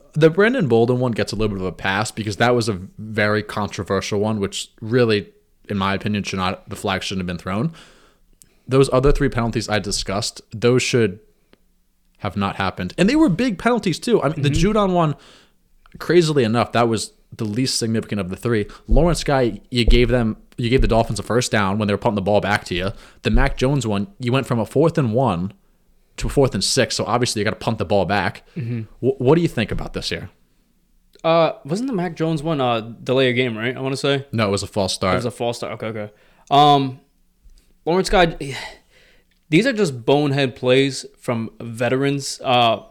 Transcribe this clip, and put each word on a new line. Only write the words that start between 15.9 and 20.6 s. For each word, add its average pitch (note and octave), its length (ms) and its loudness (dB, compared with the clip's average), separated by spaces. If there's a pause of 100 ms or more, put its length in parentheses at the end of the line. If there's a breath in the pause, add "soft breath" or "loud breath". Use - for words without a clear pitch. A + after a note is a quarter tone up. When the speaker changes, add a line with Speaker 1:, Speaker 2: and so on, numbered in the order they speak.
Speaker 1:
crazily D#3 460 2
enough, A2+ 300 0
that A#2 160 4
was A2 240 -4 (220)
the A#2 100 -6
least A#2 340 -2
significant A2+ 420 -2
of F2+ 80 -6
the F#2 80 -8
three. A2+ 300 -2 (200 loud breath)
Lawrence D3 360 4
Guy, B2+ 380 0 (100)
you A#2+ 120 0
gave B2 260 6
them, A#2 280 0 (200)
you A#2+ 120 -2